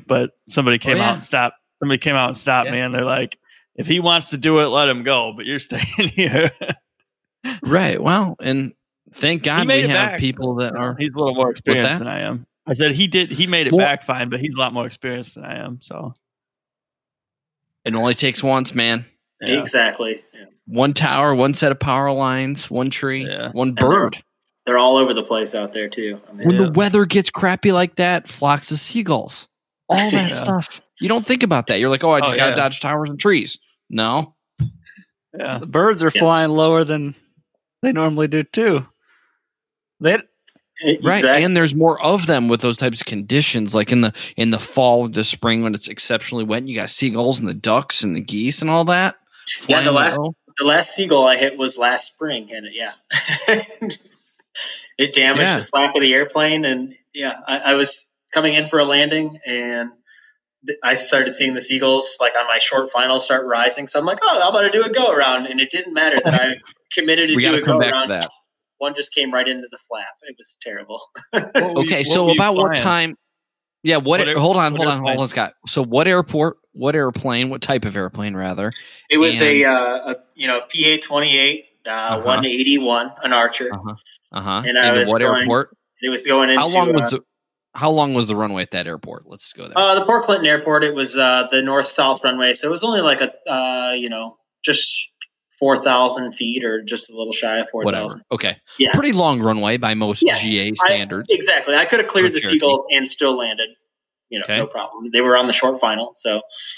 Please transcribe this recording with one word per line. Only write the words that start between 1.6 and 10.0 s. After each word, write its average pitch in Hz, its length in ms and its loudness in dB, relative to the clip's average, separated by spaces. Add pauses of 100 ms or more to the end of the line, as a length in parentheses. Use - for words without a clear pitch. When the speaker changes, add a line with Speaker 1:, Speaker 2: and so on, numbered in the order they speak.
Speaker 1:
Somebody 139 220 0
came 143 160 0
out 127 140 2
and 127 80 -8
stopped 127 300 0
Speaker 2:
Yeah. - 60 -6
Speaker 1:
me, 123 60 -2
and 127 160 -4
they're 123 80 -2
like, 127 340 -4 (380)
"If 123 120 -8
he 170 120 0
wants 170 300 0
to 156 80 -6
do 156 240 4
it, 147 60 4
let 139 200 2
him 123 160 0
go, 120 320 0
but 110 100 -12
you're 135 140 -6
<laughs> - 100 -14
staying - 440 -4
here." 160 360 2 (1120)
Speaker 2:
Right. 156 400 0
Well, 180 400 0
and 135 320 -4 (400)
thank 156 280 -2
Speaker 1:
He 147 80 -2
Speaker 2:
God 165 180 0
Speaker 1:
made 175 120 4
Speaker 2:
we 147 40 0
Speaker 1:
it 143 60 0
Speaker 2:
have 196 220 2